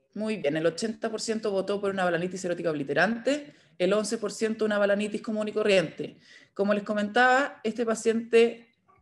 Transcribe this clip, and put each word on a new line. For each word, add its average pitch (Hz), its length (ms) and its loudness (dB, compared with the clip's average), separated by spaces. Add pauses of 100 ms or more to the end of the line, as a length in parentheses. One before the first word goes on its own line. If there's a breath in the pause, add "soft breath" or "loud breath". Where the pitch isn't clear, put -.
(140)
muy 214 240 -4
bien, 151 180 0
el 160 80 0
ochenta 226 460 -2
por 214 100 -8
ciento 220 300 -4
votó 196 280 -2
por 196 120 -2
una 196 140 -2
balanitis 180 380 -2
erótica 170 280 -2
obliterante, 196 840 0 (220 loud breath)
el 185 160 2
once 214 240 0
por 220 160 -4
ciento 220 320 -2
una 208 140 0
balanitis 202 420 0
común 214 260 -4
y 208 60 -6
corriente. 190 640 2 (380 loud breath)
Como 202 180 2
les 208 120 -2
comentaba, 247 800 2
este 226 200 -2
paciente 226 880 2 (300)